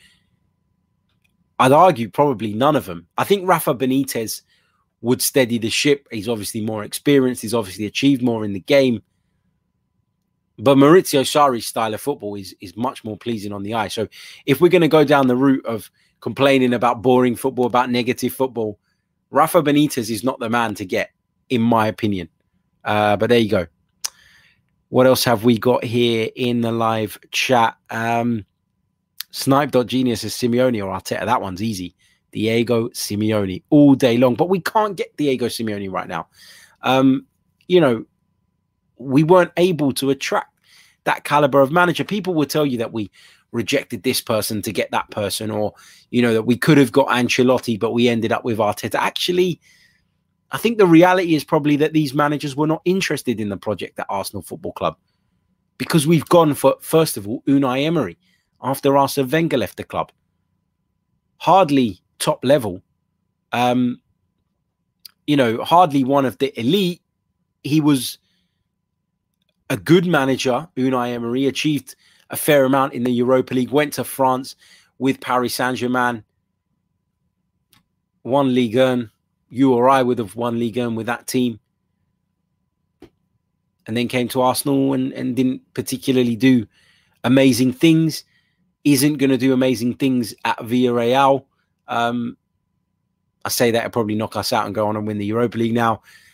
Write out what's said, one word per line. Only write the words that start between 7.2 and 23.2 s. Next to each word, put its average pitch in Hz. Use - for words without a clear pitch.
He's 107
obviously 104
achieved 135
more 117
in 101
the 98
game. 131
But 135
Maurizio 147
Sarri's 131
style 110
of 104
football 104
is, 95
is 95
much 123
more 107
pleasing 104
on 101
the 104
eye. 107
So 107
if 139
we're 175
gonna 170
go 151
down 139
the 123
route 135
of 113
complaining 127
about 120
boring 127
football, 123
about 123
negative 120
football, 113
Rafa 156
Benitez 143
is 110
not 127
the 117
man 113
to 104
get, 98
in 123
my 113
opinion. 101
Uh, 104
but 107